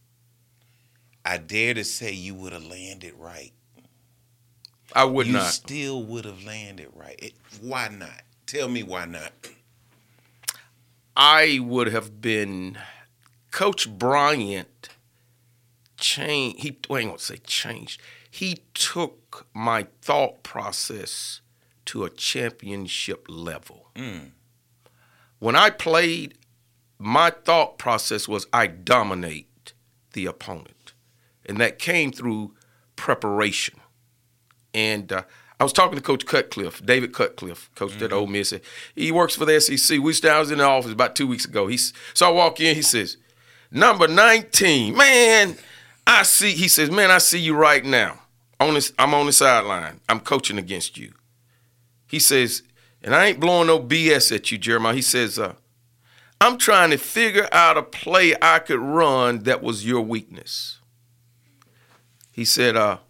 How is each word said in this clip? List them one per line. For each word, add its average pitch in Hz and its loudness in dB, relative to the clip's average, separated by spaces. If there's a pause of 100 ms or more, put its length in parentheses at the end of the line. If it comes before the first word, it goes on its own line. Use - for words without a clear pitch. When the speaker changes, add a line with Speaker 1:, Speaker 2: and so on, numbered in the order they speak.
(1200)
Speaker 1:
I 87 -4
dare 107 -4
to 107 -8
say 110 -10
you 95 -14
would 92 -16
have 82 -18
landed 92 -20
right. 82 -20 (1400)
Speaker 2:
I 131 4
would 135 0
Speaker 1:
You 123 -2
Speaker 2:
not. 95 -2
Speaker 1:
still 135 -8
would 110 -14
have 98 -20
landed 101 -18
right. 76 -20
It, - -18 (280)
why 123 -10
not? 92 -20 (240)
Tell 139 -8
me 120 -8
why 90 -10
not. 80 -16 (1800)
Speaker 2:
I 151 4
would 120 -2
have 107 -6
been, 101 -6 (720)
Coach - -4
Bryant 117 -4 (1080)
changed, 143 -6
he, 143 -12 (100)
well, 139 -6
I 117 -4
ain't 107 -8
gonna 82 -16
say - -14 (100)
changed. - -10 (280)
He 185 -10 (120)
took - -8
my 110 -4 (140)
thought 143 -2
process - -12 (440)
to 107 -10
a 85 -8
championship 101 -10
level. 82 -16
Speaker 1:
Mm. 87 -16 (1040)
Speaker 2:
When 113 0
I 208 6
played, 165 -2 (600)
my 139 2
thought 165 0
process 113 -4
was 104 -6
I 117 2
dominate 90 -4 (400)
the 92 -8
opponent. - -16 (520)
And 104 -8
that 117 0
came 165 -2
through 107 -8 (420)
preparation. 107 -4 (920)
And, 107 -4
uh, 95 -6 (360)
I 135 2
was 139 0
talking 180 2
to 135 -10
Coach - -2
Cutcliffe, 104 -4
David 127 0
Cutcliffe, - -8
coached 101 -10
at 107 -6
Speaker 1:
Mm-hmm. 98 -2
Speaker 2:
Ole 104 -2
Miss. 101 -4 (400)
He 160 -4
works 170 2
for 156 -4
the 156 4
S 151 2
E 135 -2
C. 147 2
We, 147 0 (140)
I 151 4
was 151 -2
in 151 -2
the 143 4
office 131 2
about 113 0
two 139 -2
weeks 123 -4
ago. 101 -2
He's, 120 -4 (220)
so - 4
I 175 6
walk 170 2
in, 160 2
he 156 -4
says, 110 -2 (540)
"Number 185 4
nineteen, 185 4
man, 233 6 (500)
I 214 6
see," 202 2
he 170 0
says, 156 2
"Man, 190 4
I 180 8
see 175 2
you 160 -2
right 147 4
now. 120 0 (360)
On 151 2
this, - -2
I'm 143 4
on 143 2
the 143 0
sideline. 101 2
I'm 113 0
coaching 135 -4
against 90 -8
you." - -18 (960)
He 156 -6
says, 131 2 (400)
and 113 0
I 175 6
ain't 180 0
blowing 170 4
no 160 6
B 156 0
S 135 4
at - -4
you, 110 -4
Jeremiah. 113 0
He 131 -4
says, 120 -2
uh, 95 -6 (840)
"I'm 240 4
trying 185 6
to 151 2
figure 208 0
out 165 6
a 147 0
play 175 2
I 165 6
could 156 -2
run 131 2
that 120 0
was 110 -6
your 123 0
weakness." - -10 (1500)
He 120 -8
said, 117 2
uh, 104 0 (120)